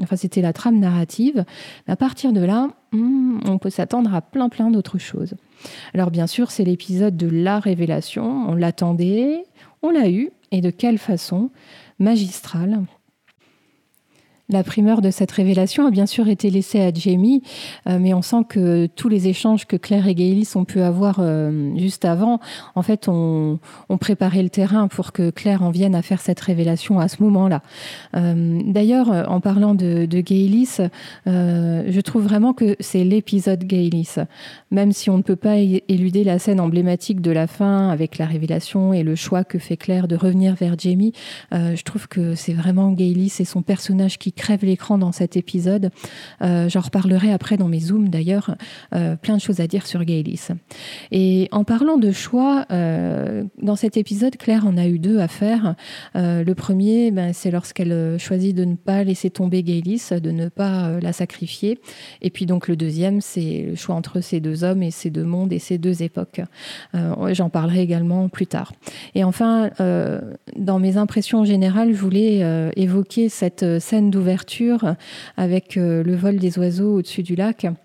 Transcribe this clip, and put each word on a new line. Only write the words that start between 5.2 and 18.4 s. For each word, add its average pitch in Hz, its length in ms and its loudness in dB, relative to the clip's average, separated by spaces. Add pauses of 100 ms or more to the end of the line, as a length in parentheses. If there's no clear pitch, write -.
Alors, 180 160 2
bien 165 160 0
sûr, 240 240 -2
c'est 208 140 -2
l'épisode 180 520 0
de 170 120 -2
la 175 300 0
révélation. 196 920 -2
On 165 40 0
l'attendait, 180 920 0 (380)
on 302 60 0
l'a 285 220 4
eu, 240 200 0 (220)
et 185 80 0
de 175 100 0
quelle 226 280 0
façon ? 185 520 -2 (480)
Magistrale. 196 840 0 (1700)
La 190 120 2
primeur 214 360 2
de 190 120 2
cette 185 180 0
révélation 190 560 2
a 254 60 4
bien 196 140 4
sûr 220 200 0
été 208 240 2
laissée 196 300 0
à 180 120 4
Jamie, 185 480 4 (460)
euh, 180 140 2
mais 185 140 4
on 180 60 2
sent 233 280 2